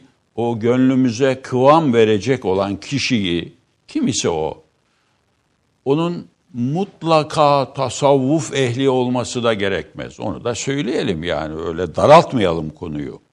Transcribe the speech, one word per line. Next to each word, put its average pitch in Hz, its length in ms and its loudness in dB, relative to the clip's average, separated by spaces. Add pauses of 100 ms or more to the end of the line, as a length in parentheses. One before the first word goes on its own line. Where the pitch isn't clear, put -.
(360)
o 117 240 -4
gönlümüze 127 840 2
kıvam 139 520 4
verecek 110 520 2
olan 98 300 0
kişiyi, 95 760 -4 (340)
kim 302 200 -4
ise 104 220 -2
o, 78 340 -6 (1200)
onun 170 420 -2 (260)
mutlaka 147 1200 0
tasavvuf 139 800 0
ehli 135 360 0
olması 123 540 -2
da 113 100 2
gerekmez. 92 680 -6
Onu 85 240 -8
da 120 120 -4
söyleyelim 139 680 -4
yani, 78 320 -4
öyle 82 400 -6
daraltmayalım 95 760 4
konuyu. 73 520 -10 (120)